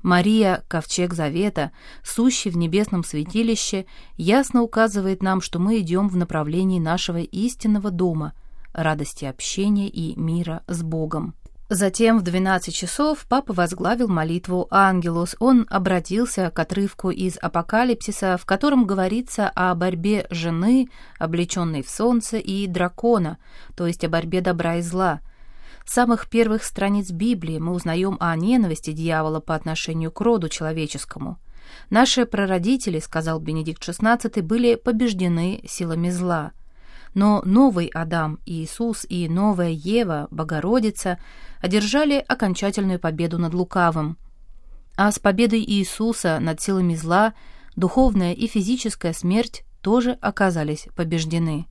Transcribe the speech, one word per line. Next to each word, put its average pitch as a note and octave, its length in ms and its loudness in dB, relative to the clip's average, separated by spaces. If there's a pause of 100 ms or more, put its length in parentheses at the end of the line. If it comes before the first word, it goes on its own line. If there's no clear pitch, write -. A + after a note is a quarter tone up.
Мария, F#3 640 4
ковчег F3 460 -2
Завета, E3 580 -2 (320)
сущий A#3+ 460 0
в E3+ 80 -2
небесном F3 460 0
святилище, F#3+ 800 -2 (320)
ясно A#3+ 460 4
указывает G3+ 580 2
нам, F#3+ 200 2
что - 180 -6
мы G#3+ 200 2
идём F#3 300 2
в F3+ 60 -2
направлении F3 640 0
нашего E3+ 400 0
истинного G#3 720 -2
дома, E3+ 420 -2 (400)
радости D#3 520 -2
общения G3 600 0
и D#3+ 320 -6
мира E3 480 -2
с E3+ 140 -4
Богом. D#3+ 540 -4 (340)
Затем G#3 480 4
в G3 60 2
двенадцать F3+ 500 0
часов D4 560 -2
Папа B3+ 240 0
возглавил F#3 540 0
молитву F3 640 -2
"Ангелус". F3+ 680 2
Он A#3+ 300 6
обратился F#3 800 0
к - 80 -6
отрывку F#3 540 -2
из F#3 260 -4
"Апокалипсиса", G3+ 1000 0
в - 100 -8
котором B3+ 380 4
говорится G3 680 -2
о F3+ 220 0
борьбе F#3 560 0
жены, E3+ 580 0 (300)
облечённой E3 640 -2
в - 80 -12
солнце, A#3 460 0
и G3 280 -4
дракона, F3+ 720 0 (380)
то F3+ 100 -4
есть E3+ 180 -2
о E3 60 -2
борьбе E3 320 0
добра E3+ 360 0
и D#3+ 40 -2
зла. F3 400 -2 (640)
С - 100 -6
самых A#3+ 360 2
первых A3 340 2
страниц G3 460 -2
Библии E3+ 480 -2
мы E3+ 160 -2
узнаём F3+ 460 -2
о E3+ 160 0
ненависти F3+ 560 2
дьявола D#3 480 0
по D#3+ 160 -4
отношению D#3+ 560 -4
к - 100 -8
роду G#3 260 2
человеческому. D#3 920 -6 (500)
"Наши A#3+ 360 4
прародители, — G3 720 0
сказал D#3+ 400 -4
Бенедикт D#3 440 -4
шестнадцатый, — A3 600 0
были A#3 320 4
побеждены F#3+ 920 0
силами E3+ 420 -2
зла. F3+ 420 -2 (600)
Но G3+ 300 4
новый F#3+ 440 6
Адам, D#3+ 580 -2
Иисус, F3 640 -6
и F3 180 -2
новая F3+ 440 2
Ева, E3 580 0
Богородица, F3 880 0 (420)
одержали G#3+ 680 2
окончательную F#3+ 720 0
победу E3 400 -2
над E3 140 0
лукавым". E3+ 640 0 (800)
А G#3 160 4
с - 60 -4
победой G#3+ 440 4
Иисуса G3+ 800 0
над D#3+ 220 -2
силами F#3 320 2
зла F3 400 2 (420)
духовная F#3 580 4
и A3+ 140 -2
физическая G#3 640 -2
смерть - 520 0 (160)
тоже A#3+ 300 4 (100)
оказались E3+ 720 0
побеждены. D#3+ 760 -2